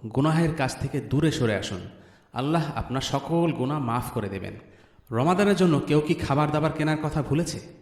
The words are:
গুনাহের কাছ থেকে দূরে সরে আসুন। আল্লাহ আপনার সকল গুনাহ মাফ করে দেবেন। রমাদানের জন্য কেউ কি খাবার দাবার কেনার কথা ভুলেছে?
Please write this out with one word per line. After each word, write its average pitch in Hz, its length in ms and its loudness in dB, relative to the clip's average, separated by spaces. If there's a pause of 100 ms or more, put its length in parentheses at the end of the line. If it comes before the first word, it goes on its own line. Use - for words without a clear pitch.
(160)
গুনাহের 160 380 4
কাছ 131 240 -2
থেকে 139 220 -4
দূরে 143 320 2
সরে 113 220 0
আসুন। 95 260 -4 (520)
আল্লাহ 151 320 0 (100)
আপনার 123 260 -4
সকল 165 520 0
গুনাহ 135 260 -2
মাফ 123 340 -4
করে 104 160 -4
দেবেন। 95 240 -8 (580)
রমাদানের 180 460 2
জন্য 165 220 4
কেউ 151 220 2
কি 160 140 0
খাবার 147 360 0
দাবার 151 220 0
কেনার 151 300 0
কথা 151 200 -2
ভুলেছে? 139 380 -2 (220)